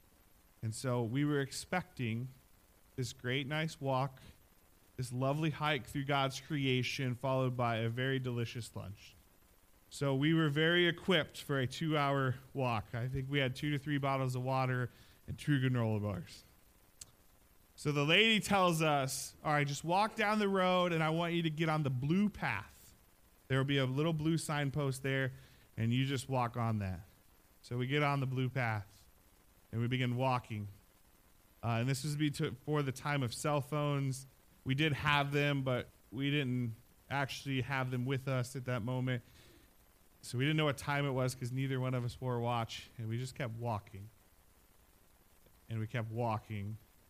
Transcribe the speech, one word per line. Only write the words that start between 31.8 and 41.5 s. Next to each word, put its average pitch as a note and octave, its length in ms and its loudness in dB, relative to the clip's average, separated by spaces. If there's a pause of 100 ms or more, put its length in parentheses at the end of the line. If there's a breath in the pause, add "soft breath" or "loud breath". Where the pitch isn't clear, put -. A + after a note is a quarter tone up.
this C3 140 0
was D3 120 -2
before D3 640 0
the C3+ 100 -2
time C#3+ 320 -2
of A#2 100 -2
cell D3 280 0
phones. C#3 640 -2 (400)
We C3 80 0
did D3+ 200 2
have C#3+ 380 2
them, C#3+ 300 2
but B2+ 280 -2 (220)
we C#3 200 -2
didn't B2 440 0 (340)
actually C3+ 520 -2
have C3 300 -2
them B2 140 -2
with C3 220 -2
us B2+ 280 -2
at C3 100 -8
that B2 160 -2
moment. B2+ 400 -2 (1040 loud breath)
So - 120 -6
we B2+ 80 2
didn't D#3 120 2
know D#3 80 4
what C#3 120 0
time C#3+ 280 -2
it C#3+ 60 0
was B2+ 240 0
'cause A#2+ 160 -6